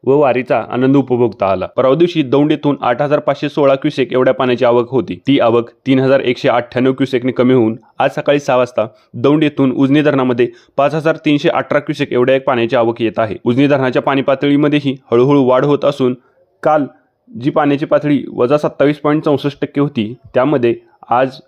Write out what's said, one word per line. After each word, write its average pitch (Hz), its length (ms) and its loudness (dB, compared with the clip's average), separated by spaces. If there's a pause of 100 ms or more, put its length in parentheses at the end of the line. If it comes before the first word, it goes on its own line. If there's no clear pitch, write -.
व 135 120 4
वारीचा 127 520 0
आनंद 131 260 2
उपभोगता 123 500 0
आला. 95 200 -2
परवा 131 280 0
दिवशी 170 280 0
दौंड 139 300 0
येथून 143 280 -2
आठ 123 220 -2
हजार 147 160 0
पाचशे 143 300 -4
सोळा 139 260 2
क्युसेक 139 380 -4
एवढ्या 127 220 2
पाण्याची 127 300 -2
आवक 120 260 2
होती. 92 360 -4
ती 139 140 2
आवक 117 300 0 (160)
तीन 131 120 2
हजार 135 220 2
एकशे 123 280 -2
अठ्ठ्याण्णव 123 440 0
क्युसेकने 131 400 -2
कमी 127 220 2
होऊन, 113 220 2 (220)
आज 135 120 0
सकाळी 147 300 0
सहा 135 160 -2
वाजता 123 300 -2 (280)
दौंड 139 300 2
येथून 139 280 0
उजनी 139 300 2
धरणामध्ये 127 460 0 (280)
पाच 143 180 0
हजार 156 220 -2
तीनशे 147 320 0
अठरा 139 300 -2
क्युसेक 143 340 -4
एवढ्या 127 240 2
एक 131 80 -4
पाण्याची 120 320 0
आवक 117 260 0
येत 110 160 -2
आहे. 110 260 -2
उजनी 131 220 2
धरणाच्या 131 360 0
पाणी 139 200 0
पातळीमध्येही 143 720 0 (140)
हळूहळू 131 340 4
वाढ 127 200 2
होत 143 200 0
असून, 131 300 0 (480)
काल 151 220 0 (560)
जी 139 100 -2
पाण्याची 147 360 0
पातळी 147 460 0
वजा 123 260 0
सत्तावीस 147 380 -2
पॉइंट 151 280 -2
चौसष्ट 143 360 -2
टक्के 143 200 -4
होती, 123 340 -4 (200)
त्यामध्ये 127 400 0 (360)
आज 131 180 0 (200)